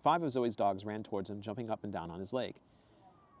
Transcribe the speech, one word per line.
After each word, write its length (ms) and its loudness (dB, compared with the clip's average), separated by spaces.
Five 200 6
of 80 2
Zoe's 240 2
dogs 300 2
ran 180 -4
towards 260 -4
him, 120 -6
jumping 280 -6
up 140 -4
and 80 -6
down 180 -4
on 100 -8
his 140 -8
leg. 220 -2